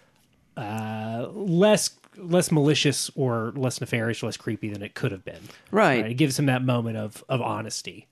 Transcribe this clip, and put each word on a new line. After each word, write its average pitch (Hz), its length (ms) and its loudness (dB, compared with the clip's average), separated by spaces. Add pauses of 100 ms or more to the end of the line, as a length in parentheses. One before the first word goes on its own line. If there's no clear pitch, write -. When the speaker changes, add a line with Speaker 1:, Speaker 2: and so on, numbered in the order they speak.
(580)
Speaker 1:
uh, 110 760 -6
less, 190 580 2 (260)
less 175 340 0
malicious 147 640 2
or 117 400 0
less 131 240 -2
nefarious 117 420 -2
or - 60 -4
less 110 100 -8
creepy 110 320 -6
than 101 140 -10
it 107 100 -12
could - 180 -4
have 92 120 -10
been. - 160 -14 (320)
Speaker 2:
Right. 147 340 4
Speaker 1:
It 117 100 -4
gives 135 220 2
him 147 100 2
that 127 160 2
moment 117 340 0
of, 107 320 -8
of 127 120 0
honesty. 110 720 -6